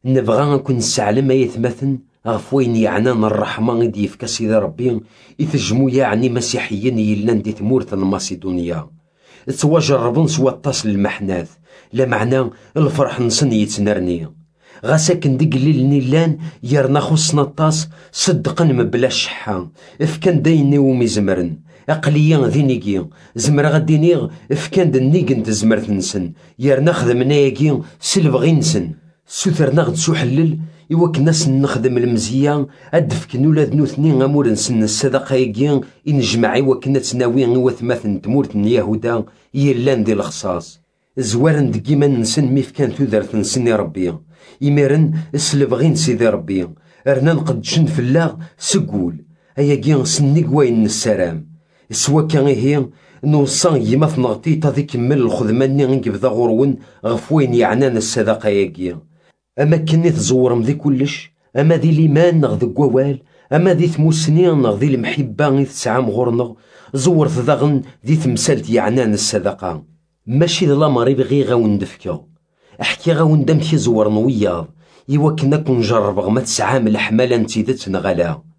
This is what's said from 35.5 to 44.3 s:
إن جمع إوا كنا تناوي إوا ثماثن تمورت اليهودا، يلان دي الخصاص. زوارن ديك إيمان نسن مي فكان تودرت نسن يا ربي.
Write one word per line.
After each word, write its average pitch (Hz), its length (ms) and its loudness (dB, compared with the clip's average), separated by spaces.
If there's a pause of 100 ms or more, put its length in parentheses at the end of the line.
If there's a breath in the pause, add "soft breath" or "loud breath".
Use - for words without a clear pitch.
إن 147 120 0
جمع 110 380 0
إوا 131 180 2
كنا 135 240 -2
تناوي 123 460 0
إوا 123 260 2
ثماثن 113 500 -4
تمورت 127 340 -2
اليهودا، 110 680 0 (300 soft breath)
يلان 131 500 0
دي 107 100 0
الخصاص. 92 680 -6 (360)
زوارن 131 540 0
ديك 107 180 -6
إيمان 143 300 2
نسن 113 260 0
مي 131 160 2
فكان 120 340 -4
تودرت 110 400 -2
نسن 117 320 -2
يا 113 80 2
ربي. 90 380 -4 (500 loud breath)